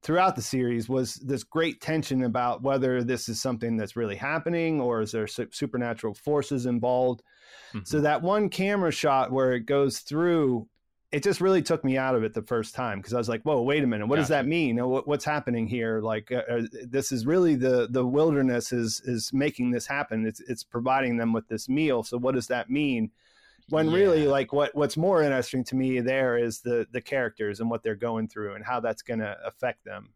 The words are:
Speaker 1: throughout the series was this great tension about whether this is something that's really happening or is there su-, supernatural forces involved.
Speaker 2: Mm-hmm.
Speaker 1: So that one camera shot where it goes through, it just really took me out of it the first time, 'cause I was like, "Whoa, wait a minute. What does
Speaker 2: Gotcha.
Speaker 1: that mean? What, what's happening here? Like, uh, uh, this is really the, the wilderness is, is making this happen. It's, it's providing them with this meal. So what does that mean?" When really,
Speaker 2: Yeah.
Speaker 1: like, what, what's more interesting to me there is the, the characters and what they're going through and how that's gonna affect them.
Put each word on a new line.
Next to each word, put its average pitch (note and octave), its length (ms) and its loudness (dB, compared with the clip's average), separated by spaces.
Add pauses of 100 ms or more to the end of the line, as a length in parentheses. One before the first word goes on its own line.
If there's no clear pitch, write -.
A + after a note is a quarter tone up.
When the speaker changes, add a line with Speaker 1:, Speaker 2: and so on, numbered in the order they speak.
Speaker 1:
throughout F3+ 360 2
the A#2+ 40 -6
series A#2+ 460 0
was B2+ 280 -2
this C3+ 280 -4
great - 380 -2
tension C#3+ 420 0
about B2 380 0
whether B2+ 420 2
this A#2+ 240 -2
is A2+ 140 -4
something A#2 340 -2
that's G#2+ 220 -4
really A2 180 -2
happening D#3+ 640 -2
or A#2+ 220 0
is G#2+ 100 -4
there A2 160 -2
su-, - 240 -6
supernatural A#2 640 -4
forces C#3 540 -2
involved. B2 540 2 (520)
Speaker 2:
Mm-hmm. G#2+ 100 -8
Speaker 1:
So D3+ 160 -2
that D3 220 2
one G3+ 260 2
camera F#3+ 440 0
shot C3 420 2
where C3 180 4
it B2 140 -2
goes C#3 340 2
through, D3 680 0 (440)
it D3 120 -2
just G3 180 0
really F#3+ 200 4
took D#3+ 240 0
me C3 100 2
out C3 200 2
of A2+ 80 2
it A2 100 -2
the A2 80 -4
first A2+ 320 -4
time, A2+ 260 -4
'cause G2 140 -8
I B2 60 0
was A#2 100 -2
like, A2+ 140 -4
"Whoa, C#3+ 180 2
wait C#3+ 220 2
a C3 40 2
minute. G#2+ 200 0
What C3 80 2
does D3 140 2
Speaker 2:
Gotcha. C#3+ 140 2
Speaker 1:
that C3+ 40 -2
mean? C#3+ 360 0
What, B2+ 240 0
what's D3 160 -2
happening B2 440 -2
here? A2+ 340 -2
Like, A2 300 -4
uh, B2 180 -2
uh, A#2+ 120 0 (260)
this C3 240 -2
is A#2 160 -2
really E3+ 280 4
the, B2 340 2
the B2+ 160 2
wilderness C3 680 2
is, A#2 320 -2
is A#2+ 260 -4
making C3+ 400 0
this A#2+ 140 -2
happen. B2 400 -4
It's, A2 160 -4
it's - 220 -8
providing B2+ 540 0
them A#2 140 0
with A2+ 160 -2
this A2 220 -8
meal. C#3 340 2
So B2 140 -6
what B2+ 180 0
does B2 120 -2
that B2 220 -2
mean?" B2+ 420 0 (580)
When D#3 220 2
really, F3 320 6
Speaker 2:
Yeah. C#3+ 60 4
Speaker 1:
like, C#3 220 2
what, C#3+ 240 2
what's C#3+ 220 0
more F3 260 4
interesting C3 420 0
to - 100 -6
me C3 260 2
there B2+ 360 2
is A#2+ 240 0
the, A#2+ 300 0
the B2 80 -4
characters A2 640 -4
and A2+ 80 -2
what A#2 140 -4
they're A2 120 -2
going A2 320 -4
through G#2 280 -8
and G#2 100 -12
how B2 160 -2
that's A2 220 -4
gonna A2 420 -4
affect - 400 -6
them. G2+ 300 -14